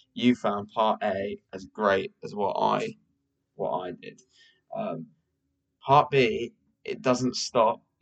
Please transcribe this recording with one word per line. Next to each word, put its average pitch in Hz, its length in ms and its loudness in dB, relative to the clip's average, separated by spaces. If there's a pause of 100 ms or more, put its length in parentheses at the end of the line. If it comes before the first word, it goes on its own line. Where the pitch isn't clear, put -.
(140)
you 123 200 4
found 104 340 -2
part 107 340 0
A 101 360 -2 (140)
as 95 140 -12
great 98 460 0 (100)
as 101 120 -12
what 101 240 -2
I, 107 380 0 (580)
what - 160 -4 (100)
I 90 120 -8
did. - 280 -16 (540)
Um, 85 320 -8 (800)
part 143 240 4
B, 123 440 0 (300)
it - 180 -8
doesn't 127 340 0
stop - 460 0 (200)